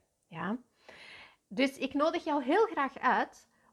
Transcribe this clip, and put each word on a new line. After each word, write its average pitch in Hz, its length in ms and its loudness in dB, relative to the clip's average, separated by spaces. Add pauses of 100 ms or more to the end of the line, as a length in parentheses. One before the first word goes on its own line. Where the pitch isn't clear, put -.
(260)
Ja? 185 320 -6 (880)
Dus 269 320 -2
ik 269 160 -6
nodig 320 300 0
jou 294 180 0
heel 339 240 4
graag 285 320 -4
uit - 500 0 (240)